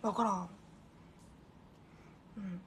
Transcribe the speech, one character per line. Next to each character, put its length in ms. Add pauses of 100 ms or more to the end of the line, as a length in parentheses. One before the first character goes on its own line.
わ 100
か 100
ら 100
ん。 160 (1900)
う 40
ん。 260